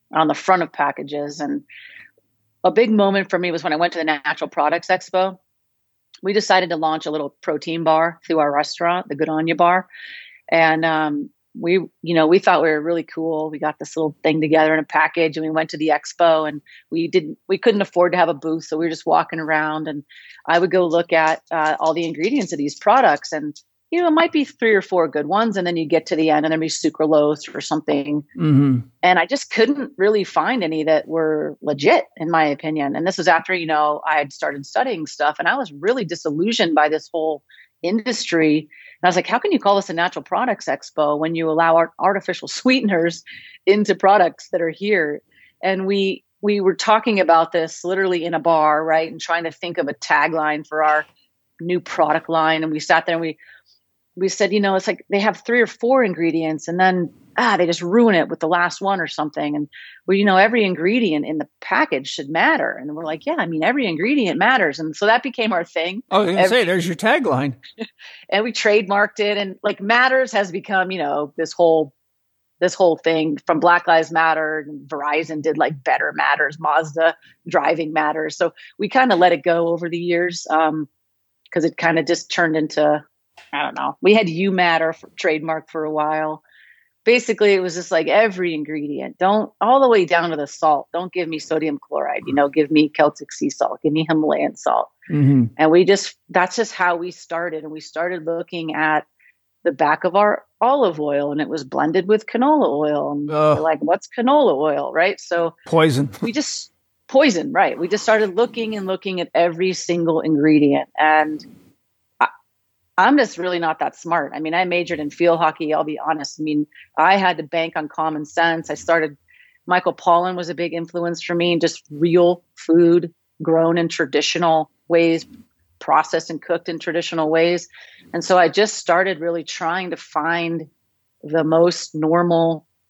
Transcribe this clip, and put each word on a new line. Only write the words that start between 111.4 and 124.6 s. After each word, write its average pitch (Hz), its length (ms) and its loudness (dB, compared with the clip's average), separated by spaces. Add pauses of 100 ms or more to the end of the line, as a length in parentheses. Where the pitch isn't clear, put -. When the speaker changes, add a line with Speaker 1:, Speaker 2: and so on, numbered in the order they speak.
Speaker 1:
I, 117 80 2 (720)
I'm 240 180 4
just 233 220 0
really 180 200 -4
not 160 200 -4
that - 180 -6
smart. 165 380 -4
I 143 60 -10
mean, 156 120 -6
I 180 140 0
majored 170 340 -4
in 147 80 -6
field 165 300 2
hockey, 156 340 -2
I'll 156 120 0
be 151 140 -8
honest. 151 400 -6
I 151 40 -8
mean, 151 240 -2 (320)
I 180 180 6
had 180 220 0
to 160 60 -10
bank 165 320 -4
on 151 120 -6
common 156 380 -4
sense. 165 420 -2
I 151 60 -6
started, 156 420 -2 (500)
Michael 180 280 0
Pollan 180 420 2
was 175 140 -8
a 160 40 -6
big 165 200 -4
influence 170 480 -6
for 175 120 -4
me, 175 180 2
and 170 100 0
just - 280 -2
real 175 520 4 (140)
food 170 580 4 (280)
grown 165 360 2
in 165 100 0
traditional 160 840 0 (180)